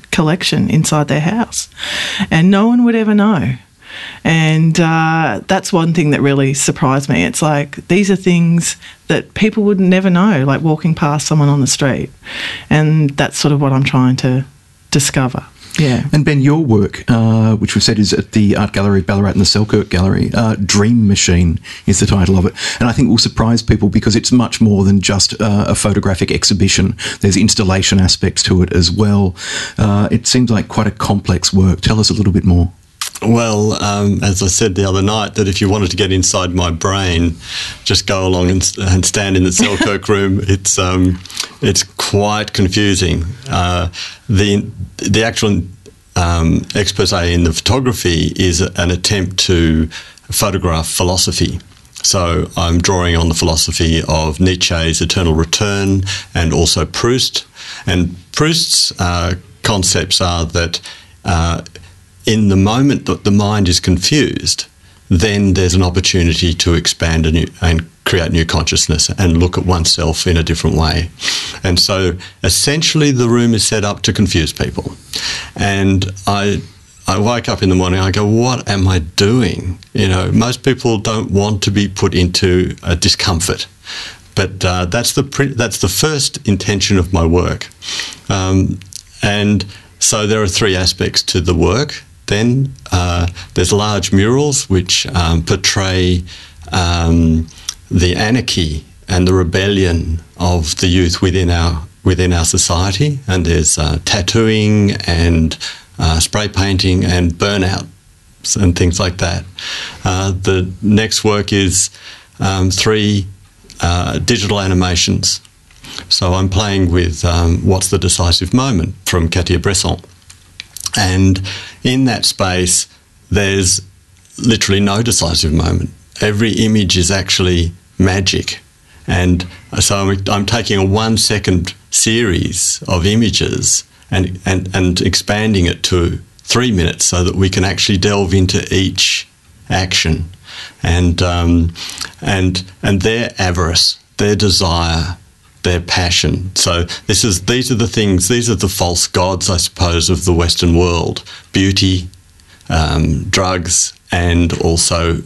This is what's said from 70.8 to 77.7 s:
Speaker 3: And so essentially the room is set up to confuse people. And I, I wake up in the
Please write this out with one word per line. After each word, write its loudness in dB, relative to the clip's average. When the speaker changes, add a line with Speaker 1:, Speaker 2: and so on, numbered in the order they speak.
Speaker 3:
And 2
so 0
essentially 2
the 2
room 4
is 0
set 0
up -4
to 2
confuse 0
people. -6
And 0
I, -2
I 0
wake -2
up -4
in 2
the 4